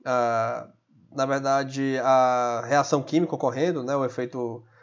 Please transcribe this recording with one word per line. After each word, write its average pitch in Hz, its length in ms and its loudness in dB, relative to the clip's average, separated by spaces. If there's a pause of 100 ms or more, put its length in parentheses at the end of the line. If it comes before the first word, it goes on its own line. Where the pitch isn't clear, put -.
a, 120 640 0 (420)
na 135 140 0
verdade, 135 760 0
a 123 640 2
reação 143 380 2
química 160 320 0
ocorrendo, 143 480 -2
né, 135 100 -4
o 139 120 0
efeito 120 580 -6 (200)